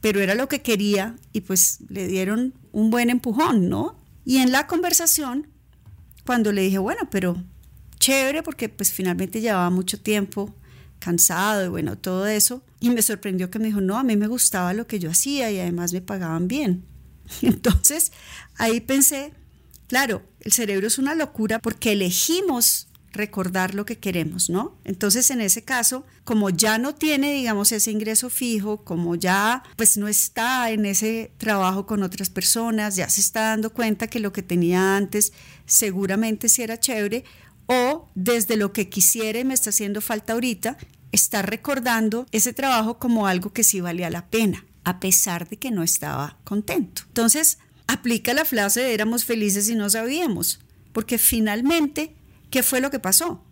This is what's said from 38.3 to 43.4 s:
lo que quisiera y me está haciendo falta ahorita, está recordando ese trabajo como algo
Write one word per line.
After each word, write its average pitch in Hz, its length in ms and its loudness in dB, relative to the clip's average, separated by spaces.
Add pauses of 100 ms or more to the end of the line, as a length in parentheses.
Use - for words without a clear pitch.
lo 202 160 0
que 202 160 -2
quisiera 220 520 0
y 254 40 -4
me 262 100 -2
está 233 180 0
haciendo 202 280 -2
falta 214 320 -4
ahorita, 233 460 -2 (340)
está - 300 2
recordando 226 880 -2
ese 233 220 0
trabajo 240 440 0
como 226 300 2
algo 185 240 -2